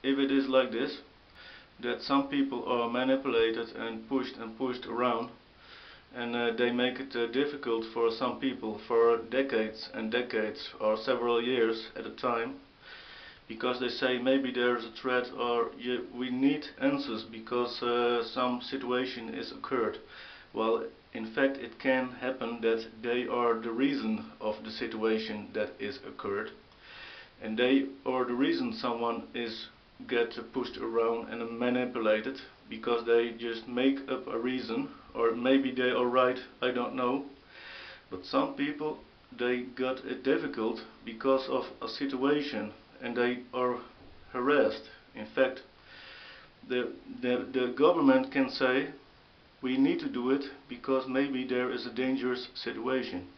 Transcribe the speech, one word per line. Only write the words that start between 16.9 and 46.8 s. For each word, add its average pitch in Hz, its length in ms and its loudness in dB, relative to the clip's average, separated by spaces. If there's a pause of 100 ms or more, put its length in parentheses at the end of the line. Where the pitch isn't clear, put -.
because, 117 580 -4
uh, 120 420 2
some 123 380 -2
situation 123 720 -4
is 113 180 -8
occurred." 113 460 -2 (560)
Well, 113 300 2 (280)
in 113 140 -6
fact, 135 320 0
it 117 200 -12
can 131 300 2 (120)
happen 120 420 -4
that 113 240 2 (160)
they 120 260 0
are 120 260 2
the 113 160 -4
reason 113 540 0 (160)
of 107 240 -4
the 110 60 -10
situation 110 840 -2
that 107 260 -2
is 101 280 -8
occurred, 101 460 -6 (880)
and 110 140 -4
they 131 300 6 (200)
are 127 180 2
the 120 100 -2
reason 131 380 2
someone 117 640 -2
is 117 340 -6 (400)
get 120 280 2 (160)
pushed 120 240 -4
around 113 520 0
and 117 300 -6
manipulated, 123 840 2 (280)
because 113 360 0
they 117 260 6
just 117 380 -6
make 135 300 4 (100)
up 127 180 -4
a 117 120 -4
reason, 123 500 -2 (260)
or 117 180 4
maybe 131 380 4
they 127 200 2
are 123 160 2
right, 127 320 4 (220)
I 127 120 2
don't 123 240 -2
know. 127 300 0 (840)
But - 140 -10
some 139 300 0
people, 147 440 -4 (320)
they 123 320 0
got 127 420 -4
it - 200 -8
difficult 131 580 0 (220)
because 131 440 0
of 127 180 -2 (140)
a 117 80 -6
situation, 135 840 -2 (280)
and 120 160 -6
they 123 260 2 (100)
are 123 260 0 (540)
harassed. 131 560 2 (260)
In 110 120 -10
fact, - 360 2 (1040)
the, 123 240 0 (300)